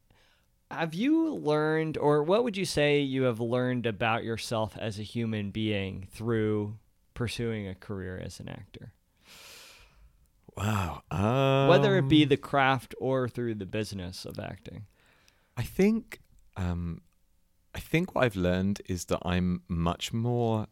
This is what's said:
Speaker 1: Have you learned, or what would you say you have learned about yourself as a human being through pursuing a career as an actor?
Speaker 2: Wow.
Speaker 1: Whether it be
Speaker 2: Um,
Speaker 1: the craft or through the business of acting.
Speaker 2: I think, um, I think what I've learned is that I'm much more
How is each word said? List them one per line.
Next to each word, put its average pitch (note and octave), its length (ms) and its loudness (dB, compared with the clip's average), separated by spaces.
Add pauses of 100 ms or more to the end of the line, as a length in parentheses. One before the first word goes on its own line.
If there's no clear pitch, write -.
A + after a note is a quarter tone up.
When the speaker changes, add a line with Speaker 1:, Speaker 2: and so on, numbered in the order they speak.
(720)
Speaker 1:
Have D#3 240 -4
you D#4 400 2
learned, D#3 640 2
or D3 240 4
what G3 220 2
would G#3 120 -2
you F#3+ 80 0
say D3 360 4
you C3 240 2
have A#2 160 2
learned B2 440 0
about A2+ 400 0
yourself A2 540 -4
as G2+ 200 -6
a G#2+ 40 -8
human G#2+ 480 -4
being G2 600 -2
through G#2+ 680 0 (340)
pursuing A2+ 560 -4
a F#2 60 -8
career F#2 500 -8
as F2+ 160 -12
an F2+ 80 -12
actor? F2 420 -14 (1700)
Speaker 2:
Wow. G2 460 -2 (640)
Speaker 1:
Whether C#3+ 300 6
it C3+ 100 2
be D3+ 140 8
Speaker 2:
Um, C#3+ 80 4
Speaker 1:
the C#3 80 6
craft C3+ 600 0
or B2+ 300 0
through A#2 280 -4
the G2 100 -6
business F#2+ 580 -6
of - 140 -10
acting. - 480 -12 (720)
Speaker 2:
I A#2+ 40 -4
think, - 580 0 (360)
um, F2 460 -4 (720)
I - 60 -8
think - 340 -2
what C3 100 2
I've A2+ 120 0
learned F#2 500 0
is F2+ 200 -6
that - 200 -2
I'm F2+ 420 0
much E2 460 -2
more A2+ 580 0